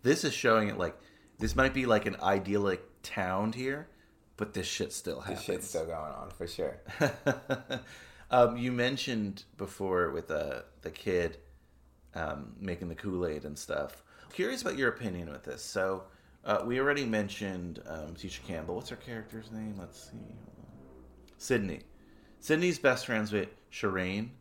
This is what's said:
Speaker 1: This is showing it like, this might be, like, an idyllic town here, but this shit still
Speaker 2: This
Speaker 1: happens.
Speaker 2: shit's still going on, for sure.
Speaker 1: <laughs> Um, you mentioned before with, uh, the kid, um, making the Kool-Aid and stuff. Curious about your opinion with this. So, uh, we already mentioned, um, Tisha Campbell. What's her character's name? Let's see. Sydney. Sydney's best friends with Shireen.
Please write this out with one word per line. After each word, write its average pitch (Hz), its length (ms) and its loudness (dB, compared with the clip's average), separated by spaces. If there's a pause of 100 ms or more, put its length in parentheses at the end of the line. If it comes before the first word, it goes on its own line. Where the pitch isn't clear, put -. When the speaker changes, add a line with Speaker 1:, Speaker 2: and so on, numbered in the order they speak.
Speaker 1:
This 143 220 4
is 139 100 2
showing 110 360 6
it 107 100 -4
like, 87 180 0 (400)
this 107 180 0
might 131 200 6
be, 131 100 2
like, 107 220 6
an 92 160 0
idyllic 98 580 4 (220)
town 98 500 0
here, 135 340 -4 (480)
but - 200 -4
this 92 100 -2
shit - 260 -2
still 78 260 -6
Speaker 2:
This - 80 -10
Speaker 1:
happens. - 180 -6
Speaker 2:
shit's - 260 -4
still 80 160 -2
going 80 260 -6
on, 85 200 -10
for 87 160 -8
sure. - 340 -4 (180)
Speaker 1:
<laughs> 131 800 0 (520)
Um, 120 260 8
you 123 140 0
mentioned 120 720 0 (140)
before 92 540 2
with, 82 180 -4
uh, 76 320 0 (220)
the - 80 -6
kid, 87 460 0 (760)
um, 73 460 -6
making 90 300 -4
the 82 60 -6
Kool-Aid 87 480 -2
and 73 140 -8
stuff. - 460 -4 (300)
Curious 233 280 0
about 156 160 -2
your 131 120 4
opinion 87 420 -4
with 71 120 -12
this. - 200 -8
So, 95 400 0 (420)
uh, 101 180 2
we 123 160 0
already 143 260 4
mentioned, 98 840 -2
um, 80 260 -8
Tisha - 320 -10
Campbell. 82 300 -4
What's 113 140 -8
her 120 80 -8
character's 113 540 -12
name? 110 280 -6
Let's - 320 -14
see. 110 240 -14 (1040)
Sydney. 98 420 2 (580)
Sydney's 160 380 4
best 127 300 4
friends 107 240 2
with 104 180 0 (220)
Shireen. 95 580 0 (120)